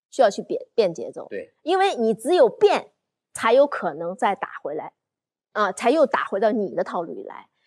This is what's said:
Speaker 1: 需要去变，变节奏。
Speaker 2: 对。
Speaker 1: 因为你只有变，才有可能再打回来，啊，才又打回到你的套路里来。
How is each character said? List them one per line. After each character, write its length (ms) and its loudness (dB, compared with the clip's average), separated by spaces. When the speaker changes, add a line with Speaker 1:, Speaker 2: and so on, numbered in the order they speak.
Speaker 1:
需 120 0
要 80 6
去 120 -8
变， 200 -6
变 180 2
节 200 -12
奏。 160 -14
Speaker 2:
对。 320 -12
Speaker 1:
因 180 0
为 160 2
你 180 0
只 220 -2
有 140 6
变， 420 2
才 200 0
有 120 8
可 280 -4
能 200 -8
再 220 0
打 140 -8
回 140 -8
来， 160 -10
啊， 180 0
才 200 0
又 140 4
打 200 -2
回 160 -4
到 100 4
你 240 -2
的 80 0
套 180 -6
路 120 -10
里 100 -14
来。 240 -18